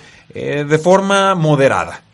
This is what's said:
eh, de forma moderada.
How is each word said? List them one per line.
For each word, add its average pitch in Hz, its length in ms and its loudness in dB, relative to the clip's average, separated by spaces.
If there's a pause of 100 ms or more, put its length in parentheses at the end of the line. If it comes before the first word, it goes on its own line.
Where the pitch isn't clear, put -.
(340)
eh, 139 360 -6
de 151 100 0
forma 196 560 2
moderada. 135 680 0 (120)